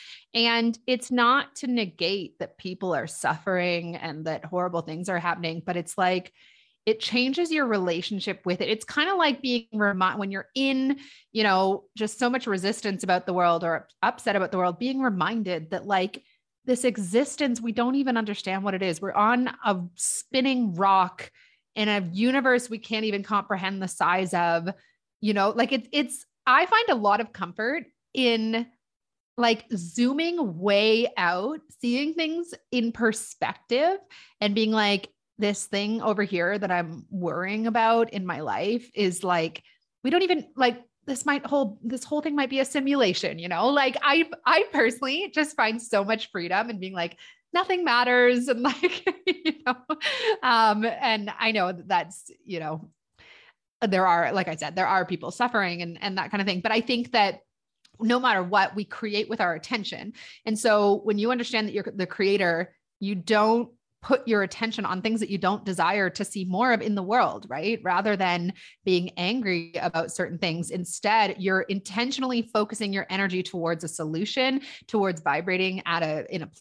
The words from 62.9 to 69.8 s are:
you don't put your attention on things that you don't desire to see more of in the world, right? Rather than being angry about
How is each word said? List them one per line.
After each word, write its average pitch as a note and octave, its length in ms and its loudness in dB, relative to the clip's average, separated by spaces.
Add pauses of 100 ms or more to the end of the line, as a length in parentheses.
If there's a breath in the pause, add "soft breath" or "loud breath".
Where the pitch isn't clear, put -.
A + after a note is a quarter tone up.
you G3+ 160 -4
don't A3 560 2 (320)
put C4 240 2
your G#3+ 160 4
attention A3 440 -4
on F#3 160 -4
things A3 180 -2
that - 80 -2
you G3 80 -2
don't G3 280 0
desire F#3 440 2
to F#3+ 160 -6
see F#3 220 -6
more A3 260 2
of A3 80 2
in G#3 140 -2
the G3 80 -2
world, F#3+ 480 2
right? F#3 320 -2
Rather G3 340 0
than F3+ 380 0 (300 loud breath)
being F3+ 340 2
angry F3+ 560 -2
about E3 360 -2